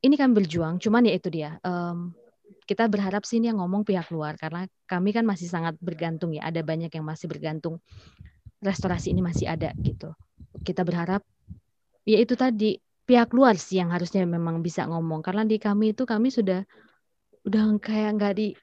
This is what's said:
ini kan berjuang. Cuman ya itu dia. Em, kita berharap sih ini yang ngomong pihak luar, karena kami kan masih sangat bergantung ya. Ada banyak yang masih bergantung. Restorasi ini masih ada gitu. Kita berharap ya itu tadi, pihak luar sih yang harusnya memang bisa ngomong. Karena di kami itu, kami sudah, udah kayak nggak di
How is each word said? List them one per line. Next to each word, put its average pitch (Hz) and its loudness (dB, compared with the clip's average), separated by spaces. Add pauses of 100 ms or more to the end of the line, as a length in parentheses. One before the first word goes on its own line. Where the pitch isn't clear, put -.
ini 285 6
kan 262 6
berjuang. 170 2
Cuman 233 4
ya 185 6
itu 180 -4
dia. 156 -6
Em, 175 -4 (540)
kita 226 2
berharap 202 0
sih 233 -2
ini 226 2
yang 202 0
ngomong 196 0
pihak 185 -2
luar, 156 -4
karena 165 -8 (240)
kami 185 0
kan 226 2
masih 185 0
sangat 165 -4
bergantung 165 -4
ya. 151 -6
Ada 165 -4
banyak 160 -4
yang 156 -8
masih 156 -8
bergantung. 156 -6 (880)
Restorasi 180 -2
ini 185 2
masih 175 -2
ada 160 -4
gitu. - -6 (540)
Kita 185 -2
berharap 180 -2 (840)
ya 214 4
itu 240 4
tadi, 226 0 (240)
pihak 233 6
luar 240 8
sih 185 -2
yang 175 0
harusnya 180 0
memang 170 -2
bisa 170 -4
ngomong. 165 -4
Karena 202 -2
di 214 0
kami 214 2
itu, 262 -2
kami 233 0
sudah, 190 0 (800)
udah 214 2 (160)
kayak 214 -2
nggak 202 0
di 214 0 (160)